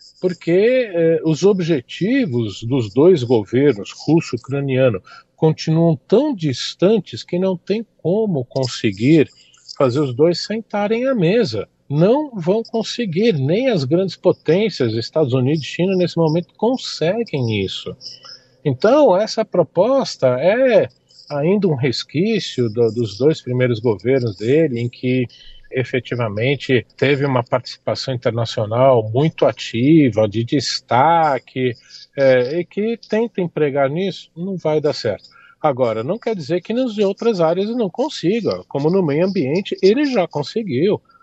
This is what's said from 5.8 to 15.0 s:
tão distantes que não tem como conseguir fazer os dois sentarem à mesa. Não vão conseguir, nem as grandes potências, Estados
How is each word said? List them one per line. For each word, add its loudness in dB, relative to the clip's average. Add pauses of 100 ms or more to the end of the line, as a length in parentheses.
tão 2
distantes -2
que -6
não -2
tem -6 (160)
como -2
conseguir 0 (480)
fazer 2
os -2
dois 2
sentarem -4
à 0
mesa. 0 (200)
Não 2
vão -2
conseguir, -2
nem 0
as 0
grandes -2
potências, 0
Estados -2